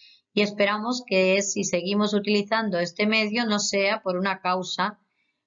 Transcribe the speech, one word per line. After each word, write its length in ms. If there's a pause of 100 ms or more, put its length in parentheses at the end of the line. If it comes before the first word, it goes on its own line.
(360)
y 60
esperamos 640
que 360
si 200
seguimos 500
utilizando 680
este 260
medio 400
no 140
sea 420
por 140
una 240
causa 580 (480)